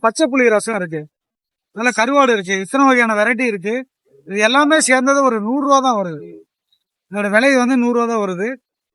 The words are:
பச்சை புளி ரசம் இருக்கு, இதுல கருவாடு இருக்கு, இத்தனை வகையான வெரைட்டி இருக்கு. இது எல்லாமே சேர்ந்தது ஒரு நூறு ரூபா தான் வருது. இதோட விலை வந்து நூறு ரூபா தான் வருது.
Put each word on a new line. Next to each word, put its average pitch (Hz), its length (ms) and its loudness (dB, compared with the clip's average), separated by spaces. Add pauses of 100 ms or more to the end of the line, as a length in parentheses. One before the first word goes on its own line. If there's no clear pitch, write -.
பச்சை 233 260 0
புளி 247 220 0
ரசம் 220 280 0
இருக்கு, 160 240 -6 (760)
இதுல 233 160 -2
கருவாடு 262 400 2
இருக்கு, 196 280 -2
இத்தனை 269 260 0
வகையான 247 280 2
வெரைட்டி 226 320 0
இருக்கு. 202 280 -4 (540)
இது 196 100 -6
எல்லாமே 285 420 2
சேர்ந்தது 262 420 2
ஒரு 240 180 2
நூறு 247 220 -4
ரூபா 277 180 2
தான் 254 180 0
வருது. 170 300 -8 (840)
இதோட 202 180 -4
விலை 220 260 2
வந்து 247 200 0
நூறு 240 180 0
ரூபா 233 120 -2
தான் 226 160 -4
வருது. 190 260 -6 (460)